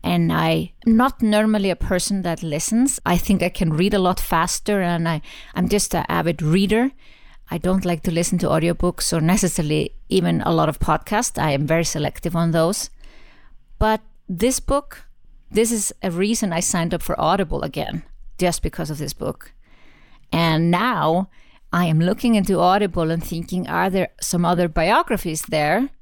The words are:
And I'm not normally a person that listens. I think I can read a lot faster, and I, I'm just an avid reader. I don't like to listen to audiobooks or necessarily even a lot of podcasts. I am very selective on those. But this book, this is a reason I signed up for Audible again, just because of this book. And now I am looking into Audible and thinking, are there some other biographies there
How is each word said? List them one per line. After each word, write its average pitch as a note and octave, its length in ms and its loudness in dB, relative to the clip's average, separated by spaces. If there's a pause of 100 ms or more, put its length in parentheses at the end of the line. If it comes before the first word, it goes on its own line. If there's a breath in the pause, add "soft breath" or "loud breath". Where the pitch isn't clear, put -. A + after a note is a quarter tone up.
And E3+ 280 2
I'm D#3+ 380 0 (160)
not A#3+ 360 4
normally G#3+ 500 2
a E3+ 40 0
person F#3+ 460 -2
that E3+ 220 -4
listens. F#3+ 640 0
I F3 120 2
think G3 240 2
I F3 80 0
can E3+ 240 0
read F#3 220 2
a G3+ 40 4
lot F#3 200 2
faster, F#3+ 640 0
and E3+ 280 0
I, D#3 120 -2 (340 loud breath)
I'm F3+ 120 0
just G3+ 280 0
an D#3 120 0
avid E3 340 0
reader. G3 500 2 (600 soft breath)
I E3+ 80 -4
don't F#3+ 260 2
like F3 180 0
to F3+ 80 0
listen E3 280 0
to E3 80 0
audiobooks E3 680 0
or E3 60 2
necessarily D#3+ 760 0 (140)
even F3 320 2
a - 100 0
lot D#3+ 160 2
of D3+ 120 -4
podcasts. - 600 -2
I D#3 120 0
am C#3 160 0
very E3 180 2
selective D#3 500 -4
on E3 160 2
those. E3 380 0 (880 soft breath)
But A3 240 2 (260)
this F3 320 0
book, - 460 -4 (460)
this A3+ 200 2
is A3 300 -4
a F#3+ 80 -2
reason G3 420 0
I E3 80 -2
signed E3+ 360 -2
up E3+ 80 -4
for - 180 -4
Audible E3+ 400 0
again, C#3+ 400 -6 (380)
just F3+ 240 0
because - 260 -6
of D3+ 80 -6
this D3+ 160 -8
book. - 400 -10 (760 soft breath)
And E3 400 2
now F3+ 580 0 (420 soft breath)
I F3 140 2
am D#3 140 2
looking G#3+ 340 2
into F#3+ 260 2
Audible F3+ 520 2
and E3 120 -2
thinking, F3+ 440 -6
are F3 240 0
there F#3 180 0 (100)
some F3 240 -2
other F3 240 2
biographies F3+ 760 0
there E3 460 0 (120)